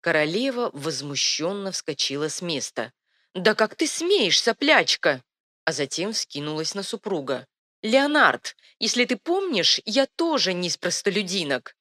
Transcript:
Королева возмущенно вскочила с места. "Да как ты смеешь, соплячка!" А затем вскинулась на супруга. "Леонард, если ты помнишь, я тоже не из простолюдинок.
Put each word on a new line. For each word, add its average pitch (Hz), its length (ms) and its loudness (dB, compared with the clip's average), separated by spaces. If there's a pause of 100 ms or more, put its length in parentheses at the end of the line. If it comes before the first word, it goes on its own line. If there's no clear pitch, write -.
Королева 226 720 0
возмущенно 151 960 -4
вскочила 147 560 -4
с - 140 -8
места. 131 500 -6 (420)
"Да 214 220 4
как 214 180 2
ты 311 140 -2
смеешь, 320 520 2
соплячка!" 220 800 2 (440)
А 160 80 0
затем 156 400 -4
вскинулась 156 640 -6
на 196 100 -6
супруга. 147 640 -4 (360)
"Леонард, 269 720 4 (220)
если 233 260 0
ты 240 120 0
помнишь, 339 680 0
я 262 220 2
тоже 294 460 0
не 180 160 -2
из - 80 -4
простолюдинок. 175 1040 -2